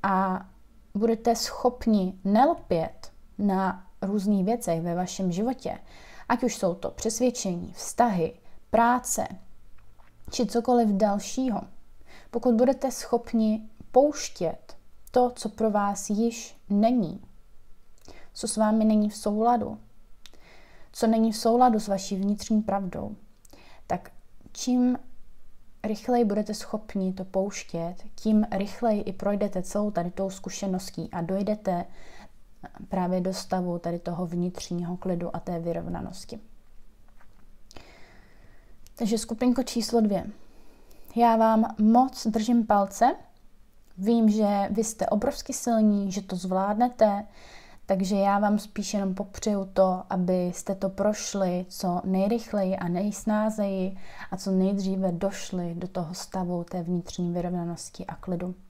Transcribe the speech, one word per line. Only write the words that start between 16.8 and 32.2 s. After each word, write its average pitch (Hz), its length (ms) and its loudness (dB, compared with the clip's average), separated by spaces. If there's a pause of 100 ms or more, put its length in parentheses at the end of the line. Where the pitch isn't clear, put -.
co - 140 -8
s 214 100 -4
vámi 220 280 4
není 214 240 6
v 208 60 -8
souladu, 220 640 0 (1120)
co - 160 0
není 226 240 4
v 214 60 -6
souladu 233 420 6
s 214 80 -4
vaší 196 280 -2
vnitřní 208 460 0
pravdou, 196 540 -4 (720)
tak - 240 -4 (400)
čím 247 460 2 (840)
rychleji 233 420 2
budete 208 280 0
schopni 196 600 -4
to 190 120 -6
pouštět, 185 680 -2 (200)
tím 214 360 4
rychleji 208 500 0
i 202 120 -6
projdete 202 500 -2
celou 208 280 -2
tady 175 200 -2
tou 196 180 -4
zkušeností 190 840 -6
a 175 100 -4
dojdete 190 640 -2 (1040)